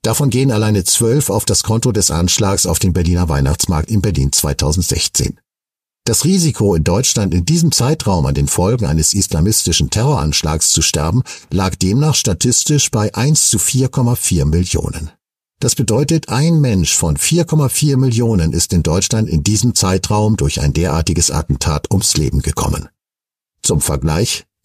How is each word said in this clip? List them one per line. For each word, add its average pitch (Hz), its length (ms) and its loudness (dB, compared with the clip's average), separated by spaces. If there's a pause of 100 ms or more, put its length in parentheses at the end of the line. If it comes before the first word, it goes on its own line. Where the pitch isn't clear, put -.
Davon 120 260 0
gehen 131 220 2
alleine 107 340 2
zwölf 117 440 0
auf 101 140 0
das - 200 0
Konto 117 280 0
des 101 200 -2
Anschlags 90 540 0
auf 82 140 0
den 92 140 2
Berliner 87 340 2
Weihnachtsmarkt 73 640 0
in 107 100 2
Berlin 69 300 0
zweitausendsechzehn. 73 1040 -2 (680)
Das 117 180 0
Risiko, 147 520 2
in 78 100 0
Deutschland 98 480 0
in 87 100 2
diesem 160 300 2
Zeitraum 104 520 0
an 69 100 0
den 71 120 0
Folgen 101 380 0
eines 78 280 0
islamistischen 90 760 0
Terroranschlags 80 840 0
zu 82 100 2
sterben, 82 420 0 (280)
lag 95 240 -2
demnach 127 400 0
statistisch - 760 0
bei 104 260 0
eins 143 340 2
zu 117 100 2
vier 131 300 0
Komma 120 260 0
vier 80 300 0
Millionen. 80 640 -2 (500)
Das - 160 -2
bedeutet, 139 540 0
ein 151 320 2
Mensch 98 340 2
von 78 220 0
vier 170 260 0
Komma 151 240 2
vier 139 300 0
Millionen 113 560 2
ist - 180 -2
in 85 120 2
Deutschland 98 440 0
in 76 160 0
diesem 107 320 0
Zeitraum 104 600 0
durch - 240 -2
ein 71 100 2
derartiges 80 600 0
Attentat 73 600 -2
ums - 240 0
Leben 71 260 0
gekommen. - 460 -4 (760)
Zum - 200 0
Vergleich, 78 640 -2 (200)